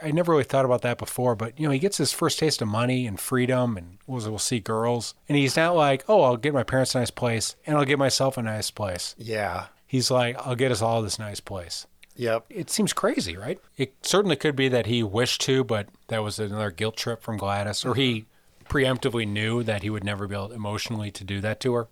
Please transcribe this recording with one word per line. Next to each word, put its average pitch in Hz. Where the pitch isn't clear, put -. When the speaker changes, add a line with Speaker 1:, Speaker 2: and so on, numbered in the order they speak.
Speaker 1:
I 156
never 170
really 143
thought 135
about 123
that 120
before, 123
but, 113
you 156
know, 143
he 135
gets 196
his 143
first -
taste 156
of 117
money 123
and 98
freedom 123
and 87
we'll, 120
we'll 107
see 123
girls. 113
And 147
he's 139
not 165
like, 143
"Oh, 214
I'll 127
get 143
my 127
parents 131
a 131
nice 120
place 113
and 151
I'll 147
get 139
myself 135
a 127
nice 107
place." 92
Speaker 2:
Yeah. 104
Speaker 1:
He's 127
like, 123
"I'll 127
get 123
us 107
all 113
this 104
nice 104
place." -
Speaker 2:
Yep. 113
Speaker 1:
It -
seems 208
crazy, 190
right? 123
It -
certainly 185
could 151
be 135
that 123
he 117
wished 110
to, 131
but 107
that 113
was 104
another 107
guilt 110
trip 117
from 113
Gladys, 101
or 123
he 120
preemptively 127
knew 110
that 107
he 104
would 107
never 101
be 101
able 101
emotionally 107
to -
do 98
that 107
to 127
her. 117